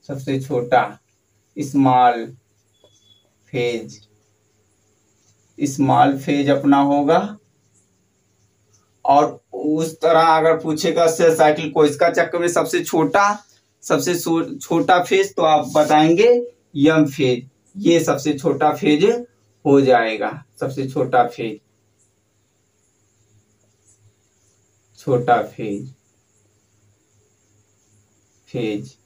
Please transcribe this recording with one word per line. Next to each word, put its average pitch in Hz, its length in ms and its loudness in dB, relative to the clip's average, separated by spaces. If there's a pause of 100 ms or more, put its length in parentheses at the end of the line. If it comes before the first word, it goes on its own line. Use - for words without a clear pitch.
सबसे 135 320 -8
छोटा 123 600 -2 (600)
small 127 760 2 (1160)
फेज, 120 500 -6 (1600)
small 139 560 2
फेज 143 320 -2
अपना 139 280 2
होगा। 143 600 0 (1700)
और 143 380 2 (100)
उस 156 480 -4
तरह 160 200 2
अगर 160 360 2
पूछेगा 160 500 -2
सेल 165 280 2
cycle 151 340 0
कोशिका 151 400 2
चक्र 170 300 -2
में 170 80 -2
सबसे 170 360 -2
छोटा, 202 600 0 (380)
सबसे 170 340 -4
सो-, 165 460 -4
छोटा 175 420 0
phase, 190 320 -2
तो 175 60 -4
आप 151 340 2
बताएंगे 165 720 4 (280)
यम 151 300 4
phase, 131 440 -4 (280)
ये 170 220 2
सबसे 151 340 -2
छोटा 147 400 -2
phase 165 520 0 (400)
हो 139 160 4
जाएगा, 117 640 0 (140)
सबसे 135 280 -8
छोटा 127 360 0
phase, 113 360 -8 (3500)
छोटा 123 420 0
phase, 110 520 -10 (2500)
फेज। 110 440 -8 (100)